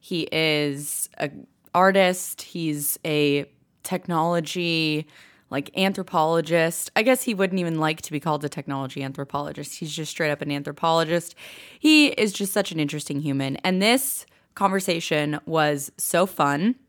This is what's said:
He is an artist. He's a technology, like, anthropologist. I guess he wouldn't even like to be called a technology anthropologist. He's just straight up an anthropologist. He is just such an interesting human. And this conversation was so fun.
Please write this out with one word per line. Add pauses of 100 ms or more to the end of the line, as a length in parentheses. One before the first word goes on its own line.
He
is (120)
an (300)
artist.
He's
a (380)
technology, (460)
like,
anthropologist.
I
guess
he
wouldn't
even
like
to
be
called
a
technology
anthropologist.
He's
just
straight
up
an
anthropologist. (420)
He
is
just
such
an
interesting
human.
And
this (300)
conversation
was
so
fun. (160)